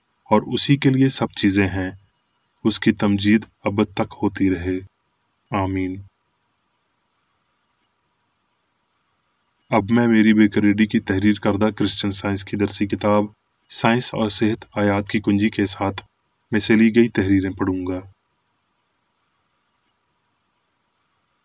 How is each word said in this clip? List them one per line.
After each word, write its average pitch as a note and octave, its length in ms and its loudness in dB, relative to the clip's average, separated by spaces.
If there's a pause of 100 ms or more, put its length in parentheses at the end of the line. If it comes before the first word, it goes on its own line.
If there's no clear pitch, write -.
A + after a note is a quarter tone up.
(320)
और G#2+ 120 4
उसी C#3 340 0
के C#3+ 120 2
लिए C3 200 4
सब A#2+ 200 -4
चीजें G2 380 0
हैं, F#2 320 -6 (680)
उसकी A2 260 0
तमजीद G#2 540 2 (200)
अबद G#2 220 0 (140)
तक G#2+ 80 -4 (120)
होती G2 280 -2
रहे। F#2 300 -4 (840)
आमीन।" F#2+ 400 -6 (3750)
अब G#2+ 180 2
मैं A#2+ 160 4
मेरी A2 260 6
बेकरेडी G#2+ 540 2
की A2+ 120 0
तहरीर G#2 400 0
करदा G#2+ 320 0
क्रिश्चियन G2+ 400 -4
Science G2 320 -6
की - 140 -8
दरसी G2+ 300 -2
किताब G#2 460 0 (360)
साइंस A#2+ 440 0
और A2 160 -2
सेहत A2 380 -4 (100)
आयात G#2 300 0
की A2 120 -4
कुंजी G#2 300 0
के G2+ 160 -2
साथ G2 260 -4 (600)
में G#2 60 2
से A2+ 160 2
ली A2 160 6
गई A#2 160 4
तहरीरें F#2+ 460 0
पढ़ूंगा। F#2 600 -6 (3250)